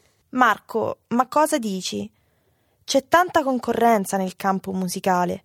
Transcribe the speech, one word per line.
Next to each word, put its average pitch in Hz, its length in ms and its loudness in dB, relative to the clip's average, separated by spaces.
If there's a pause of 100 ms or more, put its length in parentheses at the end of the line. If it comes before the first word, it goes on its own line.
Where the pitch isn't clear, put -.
(300)
Marco, 233 720 0 (100)
ma 240 180 0
cosa 302 320 2
dici? 202 500 -6 (720)
C'è - 240 0
tanta 339 360 2
concorrenza 233 760 0
nel 185 180 -4
campo 190 360 -4
musicale. 185 720 -2